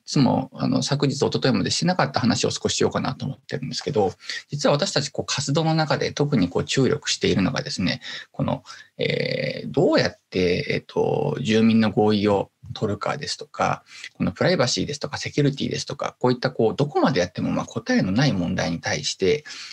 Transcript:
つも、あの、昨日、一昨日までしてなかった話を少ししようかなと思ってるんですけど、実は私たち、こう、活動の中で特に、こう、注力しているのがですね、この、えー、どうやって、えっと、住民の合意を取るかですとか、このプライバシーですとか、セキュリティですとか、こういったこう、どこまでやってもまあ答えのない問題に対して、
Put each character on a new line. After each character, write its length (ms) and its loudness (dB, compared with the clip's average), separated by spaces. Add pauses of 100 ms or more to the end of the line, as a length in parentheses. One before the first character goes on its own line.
つ 140 0
も、 360 4
あ 140 -2
の、 140 2
昨 240 0
日、 80 0
一 180 2
昨 160 0
日 60 4
ま 80 2
で 80 0
し 100 -2
て 60 0
な 100 2
か 80 2
っ 80 -4
た 80 0
話 260 2
を 40 0
少 180 -4
し 80 -2
し 60 0
よ 80 2
う 20 -6
か 80 -2
な 140 -4
と 100 -10
思 100 -6
っ 40 -16
て 180 -8
る 80 -8
ん 40 -8
で 60 -8
す 80 -6
け 100 -4
ど、 200 2 (360)
実 200 -2
は 40 4
私 200 0
た 100 0
ち、 80 -6
こ 120 -6
う、 40 -10
活 260 -2
動 120 2
の 100 2
中 240 0
で 140 -2
特 240 0
に、 120 2
こ 120 -2
う、 40 -4
注 240 2
力 220 -2
し 80 -2
て 100 0
い 60 2
る 80 2
の 100 0
が 100 -4
で 80 -10
す 120 -4
ね、 180 -2 (320)
こ 100 -6
の、 200 -2 (360)
え 680 -4
ー、 60 -8
ど 220 2
う 60 4
や 100 2
っ 100 -6 (120)
て、 400 0
え 80 0
っ 80 -4
と、 540 0
住 220 2
民 180 6
の 100 4
合 220 4
意 160 2
を 220 2 (240)
取 180 -2
る 60 -4
か 180 -4
で 120 -10
す 100 -6
と 80 -14
か、 380 -2 (300)
こ 100 -2
の 80 0
プ 120 -2
ラ 80 4
イ 40 2
バ 120 2
シ 140 -2
ー 20 0
で 100 -6
す 60 -10
と 80 -6
か、 80 -8
セ 140 -8
キ 100 0
ュ 40 4
リ 120 2
テ 80 -4
ィ 40 -2
で 100 -4
す 80 -8
と 100 -8
か、 220 -6
こ 100 2
う 40 4
い 40 2
っ 20 -16
た 120 -2
こ 200 2
う、 60 -6
ど 100 2
こ 140 0
ま 120 4
で 80 2
や 60 2
っ 60 -14
て 80 -6
も 100 0
ま 120 -2
あ 40 -6
答 300 -2
え 60 4
の 100 0
な 140 4
い 60 4
問 220 0
題 160 0
に 100 -4
対 240 -4
し 100 -4
て、 300 0 (280)